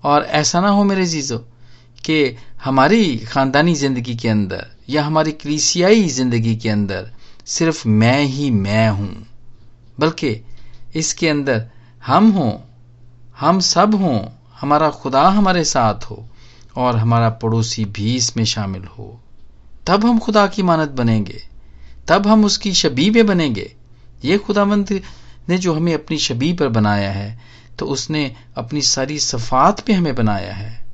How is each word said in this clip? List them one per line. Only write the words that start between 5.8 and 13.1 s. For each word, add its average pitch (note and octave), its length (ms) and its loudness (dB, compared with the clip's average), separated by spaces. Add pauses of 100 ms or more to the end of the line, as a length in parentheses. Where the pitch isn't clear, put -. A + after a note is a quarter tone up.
ज़िंदगी A#2+ 480 0
के A2+ 120 -4
अंदर G2+ 440 -2 (340)
सिर्फ D#3 400 -2
मैं A2+ 360 4
ही C#3 280 -2
मैं G#2+ 400 2
हूँ, G2 360 -6 (760)
बल्कि D3 440 -2 (520)
इसके D#3+ 320 -2
अंदर C3+ 380 0 (400)
हम G3+ 240 6
हों, D3 280 0 (800)